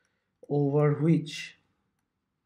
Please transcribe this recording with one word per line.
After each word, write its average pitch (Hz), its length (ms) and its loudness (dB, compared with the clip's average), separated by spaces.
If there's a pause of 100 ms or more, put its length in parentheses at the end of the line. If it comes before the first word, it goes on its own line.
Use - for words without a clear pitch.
(480)
over 147 460 2
which - 600 -2 (880)